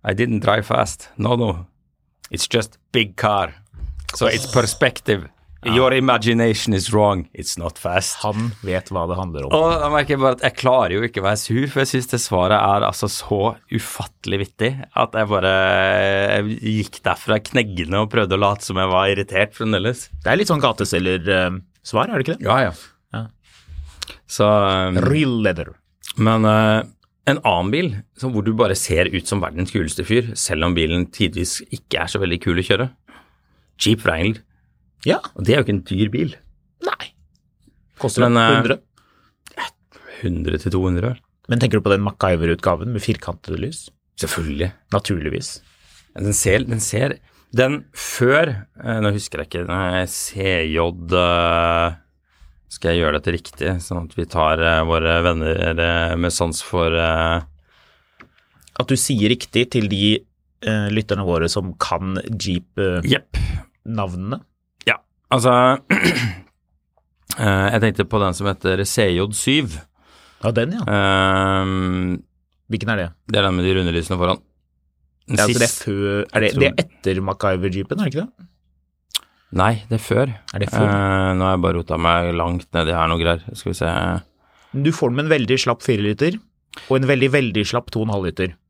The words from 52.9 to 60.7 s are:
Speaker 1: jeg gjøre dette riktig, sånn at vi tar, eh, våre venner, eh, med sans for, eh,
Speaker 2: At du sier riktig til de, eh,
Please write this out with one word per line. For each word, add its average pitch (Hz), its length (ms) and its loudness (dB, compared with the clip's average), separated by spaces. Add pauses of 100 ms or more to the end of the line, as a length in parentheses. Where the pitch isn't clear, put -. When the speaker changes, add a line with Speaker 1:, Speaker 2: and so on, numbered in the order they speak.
Speaker 1:
jeg 85 80 4
gjøre 76 180 2
dette 85 160 -2
riktig, - 360 -6 (100)
sånn 87 240 -8
at - 100 -18
vi 85 100 -4
tar, 80 360 0
eh, 82 220 4
våre 82 400 2
venner, 82 560 0
eh, 85 360 0
med 85 160 0
sans 82 300 -2
for, 82 340 0
eh, 82 460 0 (1400)
Speaker 2:
At 127 80 -2
du 135 80 2
sier 107 340 0
riktig 120 420 0
til 104 180 0
de, 104 300 2 (420)
eh, 107 280 -2